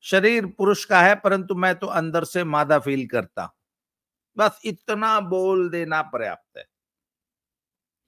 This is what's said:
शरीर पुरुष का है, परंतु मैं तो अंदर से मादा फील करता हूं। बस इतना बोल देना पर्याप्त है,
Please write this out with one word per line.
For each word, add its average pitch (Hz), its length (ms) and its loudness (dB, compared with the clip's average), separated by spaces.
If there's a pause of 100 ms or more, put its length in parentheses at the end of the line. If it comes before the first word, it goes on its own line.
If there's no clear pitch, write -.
शरीर 208 440 2
पुरुष 196 380 0
का 185 180 4
है, 190 120 6
परंतु 190 400 -2
मैं 180 200 0
तो 180 120 -8
अंदर 165 380 -2
से 180 200 -4
मादा 147 340 2
फील 135 280 -4
करता 101 360 -6
हूं। - 180 -16 (760)
बस 208 280 0
इतना 220 560 -2
बोल 185 500 0
देना 160 320 -2
पर्याप्त 113 560 -8
है, - 60 -18 (1400)